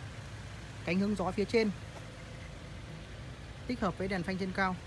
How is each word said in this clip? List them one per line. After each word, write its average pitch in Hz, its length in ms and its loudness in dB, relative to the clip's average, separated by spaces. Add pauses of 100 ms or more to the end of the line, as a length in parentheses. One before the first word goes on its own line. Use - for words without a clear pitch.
(840)
Cánh 175 140 4
hướng 202 180 6
gió 185 140 4
phía 196 140 4
trên, 214 260 8 (2000)
tích 254 140 -2
hợp 190 180 2
với 190 100 0
đèn 190 140 0
phanh 190 160 0
trên 185 140 0
cao. 185 240 4 (100)